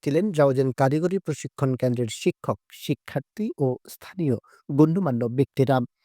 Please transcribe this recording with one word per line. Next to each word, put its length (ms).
ছিলেন 280
রাউজান 400
কারিগরি 460
প্রশিক্ষণ 560
কেন্দ্রের 360
শিক্ষক, 480
শিক্ষার্থী 840
ও 180
স্থানীয় 480
গণ্যমান্য 520
ব্যক্তিরা। 560